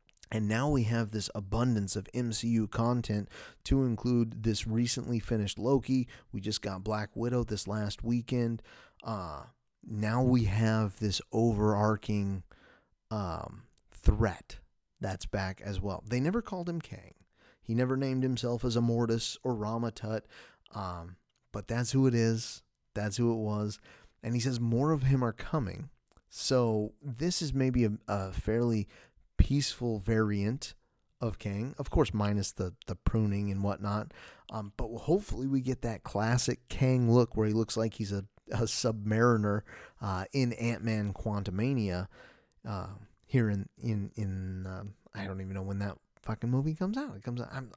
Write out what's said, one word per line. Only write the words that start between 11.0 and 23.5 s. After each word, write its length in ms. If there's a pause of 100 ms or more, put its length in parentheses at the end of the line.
overarching, 1120 (680)
um, 520 (280)
threat 640 (420)
that's 260
back 380
as 180
well. 260
They 140
never 200
called 280
him 100
Kang. 340 (480)
He 140
never 200
named 280
himself 400
as 140
Immortus 640
or 100
Ramatut, 680 (520)
um, 440 (340)
but 160
that's 240
who 160
it 80
is. 480 (320)
That's 220
who 160
it 40
was. 420 (440)